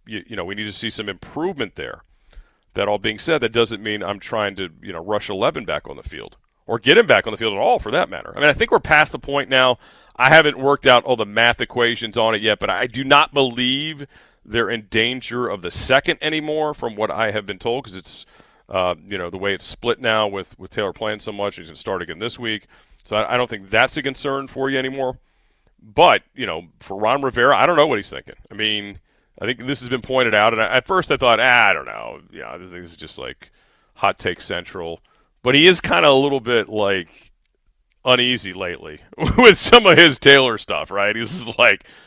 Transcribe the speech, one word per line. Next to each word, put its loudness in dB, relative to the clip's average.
you, -12
you -16
know, -8
we -10
need -10
to -10
see -8
some -10
improvement -8
there. -12
That -2
all 0
being -6
said, -2
that -2
doesn't -2
mean -6
I'm -6
trying -6
to, -8
you -14
know, -12
rush -4
eleven -4
back -6
on -14
the -18
field -16
or -6
get 4
him 6
back 4
on -6
the -8
field -4
at -6
all 2
for -10
that -2
matter. -14
I -8
mean, 4
I 4
think -2
we're 4
past 2
the -10
point -6
now. 4
I 4
haven't 6
worked 0
out 6
all 0
the -2
math 2
equations -4
on 2
it -2
yet, 0
but -4
I -2
do -8
not 4
believe -4
they're -2
in -8
danger -4
of -6
the -10
second 0
anymore -4
from -10
what -2
I -2
have -6
been -12
told, -6
'cause -18
it's, -18
uh, -2
you -8
know, -8
the -12
way -4
it's -10
split -4
now 0
with, -10
with -20
Taylor -4
playing -6
so -12
much, -6
he's -18
gonna -20
start -6
again -12
this -8
week. -8
So -6
I, -2
I 0
don't -2
think -14
that's 2
a -6
concern -6
for -6
you -2
anymore. -6
But, 2
you -10
know, -8
for -14
Ron 0
Rivera, 2
I 4
don't 2
know 4
what -2
he's -12
thinking. -16
I -20
mean, -6
I -6
think -6
this -6
has -12
been -4
pointed 0
out, 6
and 0
I, 0
at 0
first 0
I 0
thought, 4
"Ah, 6
I 4
don't -6
know. -14
Yeah, -16
this -18
is -20
just, -18
like, -14
hot 0
take -4
central." -10
But 2
he 8
is 4
kinda 2
a 8
little 2
bit, -2
like, -4
uneasy 0
lately -10
<laughs> -2
with 8
some 6
of 8
his 8
Taylor 6
stuff, -6
right? 0
He's -8
just -4
like, 4